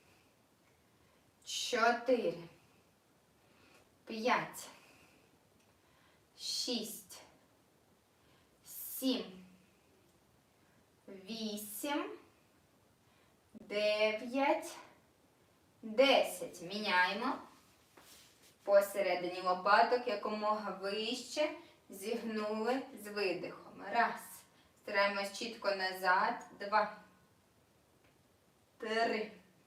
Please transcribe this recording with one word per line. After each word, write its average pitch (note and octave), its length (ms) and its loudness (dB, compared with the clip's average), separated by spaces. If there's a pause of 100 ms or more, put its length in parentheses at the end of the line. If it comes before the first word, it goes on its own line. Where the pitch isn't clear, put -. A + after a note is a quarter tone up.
(1400)
чотири, A#3 880 2 (1700)
п'ять, A3 600 -2 (1700)
шість, - 840 -6 (1400)
сім, - 600 -4 (1800)
вісім, A3 960 -6 (1500)
дев'ять, G#3+ 1200 0 (1040)
десять. A3 800 4
Міняємо. G#3 720 0 (1300)
Посередині F3+ 760 2
лопаток G#3+ 680 4
якомога G#3 640 -2
вище A3 800 -4 (380)
зігнули A3 920 -4 (120)
з G#3 120 -14
видихом. F#3+ 840 -6
Раз. A#3 220 4 (680)
Стараємось G3+ 560 0
чітко A3 360 -2
назад. F#3 720 2 (140)
Два. G#3 360 2 (1800)
Три. A3 540 0 (340)